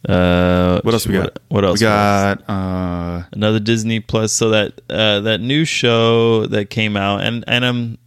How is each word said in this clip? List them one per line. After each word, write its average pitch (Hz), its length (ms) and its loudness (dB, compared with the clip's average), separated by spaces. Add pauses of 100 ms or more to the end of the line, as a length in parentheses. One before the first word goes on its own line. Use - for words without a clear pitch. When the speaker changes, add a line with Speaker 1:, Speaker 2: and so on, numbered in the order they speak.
Speaker 1:
Uh, 90 720 2
Speaker 2:
What 113 140 0
else 110 120 -2
we 98 120 0
Speaker 1:
what, - 160 -4
Speaker 2:
got? - 40 -16 (100)
Speaker 1:
what 98 160 2
else? 104 160 0
Speaker 2:
We 113 40 4
Speaker 1:
What 107 80 2
else? 101 540 2
Speaker 2:
got, - 20 -10
uh, 90 720 -4 (100)
Speaker 1:
Another 107 260 0
Disney 113 400 0
Plus. 110 340 -2
So 113 160 0
that, 107 400 0
uh, 104 300 0
that 107 200 -2
new 139 260 0
show 117 840 2
that 104 240 -4
came 107 260 -2
out, 98 240 -2
and, 110 260 -4
and 120 160 -2
I'm 120 440 -4